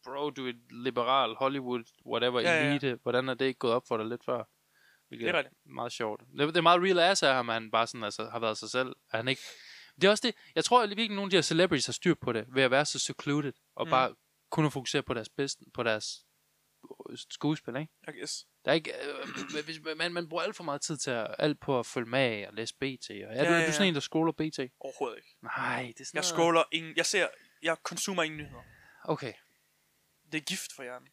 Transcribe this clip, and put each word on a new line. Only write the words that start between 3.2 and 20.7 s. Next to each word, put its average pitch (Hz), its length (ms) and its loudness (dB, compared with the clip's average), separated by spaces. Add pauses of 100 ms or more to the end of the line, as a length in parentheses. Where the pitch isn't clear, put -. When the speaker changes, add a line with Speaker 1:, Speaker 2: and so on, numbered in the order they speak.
Speaker 1:
er 127 60 -2
det 131 100 0
ikke 131 140 0
gået 117 160 2
op 123 140 -2
for 120 80 0
dig 110 100 -2
lidt 117 180 -8
før?" 120 200 -4 (640)
Hvilket 117 180 -8
Speaker 2:
Det 175 80 0
er 165 40 2
rigtigt. 131 160 -6 (120)
Speaker 1:
er 143 40 -20
meget 123 220 -8
sjovt. 107 280 -4
Det, 135 280 -2
det 160 80 0
er 175 40 6
meget 175 220 8
real 185 160 4
ass 185 240 6
af 139 120 6
ham, 120 160 0
at 113 40 2
han 113 160 -4
bare 113 160 4
sådan, 117 180 -8
altså, 104 260 -6
har 117 80 -8
været 110 200 0
sig 110 120 -10
selv. 127 180 0 (220)
At 113 80 -2
han 117 100 -2
ikke, 131 140 -2 (540)
det - 80 2
er 196 60 10
også 214 160 2
det, 226 80 0 (200)
jeg 160 100 2
tror 240 220 6
virkelig, 208 220 -2
nogle 202 180 -4
af 185 40 -4
de 190 60 4
her 165 60 8
celebrities 165 440 2
har 123 60 -6
styr 170 220 2
på - 180 -2
det, 110 220 -2
ved 135 80 6
at 127 80 6
være 139 140 4
så - 140 -4
secluded, 143 540 -4 (220)
og - 120 -4
Speaker 2:
Mm. 160 40 -4
Speaker 1:
bare 131 240 4 (360)
kun 156 160 2
at 139 60 0
fokusere 135 300 -2
på 131 120 -4
deres 110 140 -6
bedste, - 360 -6 (100)
på 123 80 -4
deres 110 220 0 (1300)
skuespil, 147 460 -4
ikke? 156 160 -8 (160)
Speaker 2:
I - 100 -12
guess. - 280 -10 (180)
Speaker 1:
Der 127 60 0
er 147 40 6
ikke, 160 180 -2 (640)
øh, 151 80 -6
<clears throat> - 0 -
hvis 160 160 -10 (160)
man, 170 160 -2
man 175 160 -4
bruger 165 140 -4
alt 202 140 -4
for 175 80 -14
meget 143 160 -4